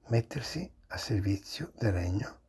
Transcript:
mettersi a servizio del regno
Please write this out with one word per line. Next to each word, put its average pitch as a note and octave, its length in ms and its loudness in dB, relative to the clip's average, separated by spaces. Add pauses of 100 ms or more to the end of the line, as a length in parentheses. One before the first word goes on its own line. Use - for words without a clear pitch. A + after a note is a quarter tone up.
mettersi A#2+ 600 0 (200)
a - 100 -8
servizio - 760 0
del G#2+ 160 2
regno F2+ 580 0